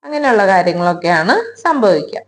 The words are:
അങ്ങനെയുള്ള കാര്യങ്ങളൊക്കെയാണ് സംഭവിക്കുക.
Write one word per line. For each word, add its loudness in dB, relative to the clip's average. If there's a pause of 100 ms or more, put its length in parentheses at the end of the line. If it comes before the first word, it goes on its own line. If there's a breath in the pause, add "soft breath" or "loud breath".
അങ്ങനെയുള്ള 0
കാര്യങ്ങളൊക്കെയാണ് 0
സംഭവിക്കുക. 0